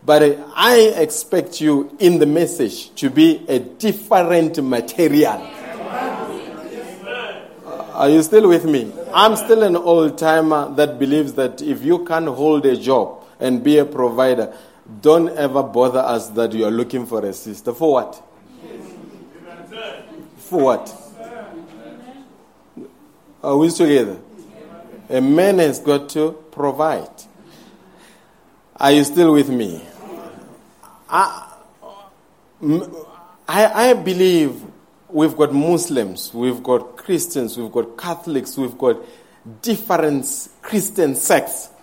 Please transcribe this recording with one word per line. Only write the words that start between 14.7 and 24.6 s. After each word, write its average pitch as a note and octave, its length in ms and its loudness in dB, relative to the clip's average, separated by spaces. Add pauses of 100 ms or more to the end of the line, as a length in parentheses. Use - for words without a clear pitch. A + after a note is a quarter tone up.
don't D#3+ 360 4
ever C#3 260 -2
bother B2 380 0
us A#2 300 -2
that A2 240 -2
you A2 100 -2
are G#2+ 60 -2
looking A#2 360 -4
for G#2+ 180 -6
a G2 80 -6
sister. G#2+ 400 -10
For D#3 200 0
what? - 360 -4 (2000)
For F3 220 -4
what? B2+ 360 0 (2500)
Are C#3+ 120 0
we D#3+ 140 4
together? C#3+ 480 2 (920)